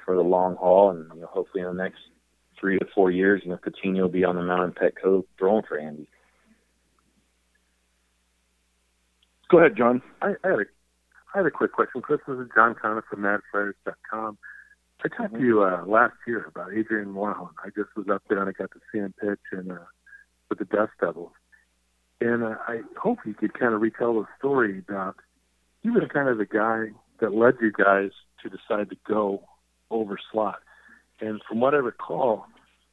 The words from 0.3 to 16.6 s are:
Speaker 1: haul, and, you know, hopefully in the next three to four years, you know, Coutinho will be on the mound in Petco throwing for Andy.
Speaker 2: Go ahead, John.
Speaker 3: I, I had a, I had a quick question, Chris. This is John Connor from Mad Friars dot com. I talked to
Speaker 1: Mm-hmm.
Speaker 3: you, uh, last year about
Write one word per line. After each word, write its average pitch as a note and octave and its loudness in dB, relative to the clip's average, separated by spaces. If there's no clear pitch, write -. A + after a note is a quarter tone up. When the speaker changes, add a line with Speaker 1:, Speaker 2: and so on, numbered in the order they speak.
Speaker 1:
haul, F#2 6
and, E2 -8
you D#2+ -20
know, E2 -14
hopefully F#2 -6
in F2+ -6
the F#2 -4
next - -8
three F#2+ 0
to F#2 -2
four F#2+ 6
years, F#2+ 2
you F2+ -10
know, F2 -8
Coutinho F#2+ -2
will F#2 2
be F2+ 0
on F2+ 0
the F2 -4
mound F2+ 0
in F2 0
Petco F#2+ 0
throwing G#2 2
for D#2 -8
Andy. D2+ -12
Speaker 2:
Go F3 10
ahead, D3 6
John. A#2+ 2
Speaker 3:
I, G3 0
I F#3 0
had D#3+ 2
a, G2+ -2
I G3+ 0
had F#3 0
a C#3 2
quick - 0
question, A#2 -2
Chris. D3 -2
This C3 -6
is B2 -10
John A2+ 4
Connor A2 -4
from G2+ -8
Mad G2+ 0
Friars G2+ -2
dot F#2+ -8
com. A2 -8
I - -4
talked G#3+ -8
to A2+ -8
Speaker 1:
Mm-hmm. B2 0
Speaker 3:
you, G#2+ 6
uh, F2+ 0
last A2+ 4
year G#2+ -6
about F2 -14